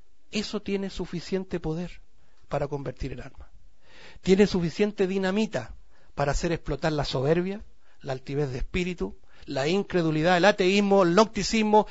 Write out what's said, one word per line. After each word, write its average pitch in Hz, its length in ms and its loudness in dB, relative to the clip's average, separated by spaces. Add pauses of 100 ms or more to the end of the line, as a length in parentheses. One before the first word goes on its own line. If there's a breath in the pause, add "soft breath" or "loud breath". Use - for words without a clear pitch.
(320)
Eso 107 300 -4
tiene 196 280 -2
suficiente 185 720 -4
poder 160 400 -6 (480)
para 143 220 -2
convertir 139 420 -6
el 123 100 -10
alma. - 280 -14 (720 soft breath)
Tiene 190 260 8
suficiente 196 580 0
dinamita 190 680 -2 (420)
para 143 160 0
hacer 131 220 2
explotar - 400 -2
la 143 100 0
soberbia, 170 640 0 (340)
la 139 140 -6
altivez 139 360 -2
de 127 100 -6
espíritu, 185 580 -2 (280 soft breath)
la 139 220 -2
incredulidad, 175 680 2
el 175 80 6
ateísmo, 196 580 6
el 170 120 4
gnosticismo, 214 760 4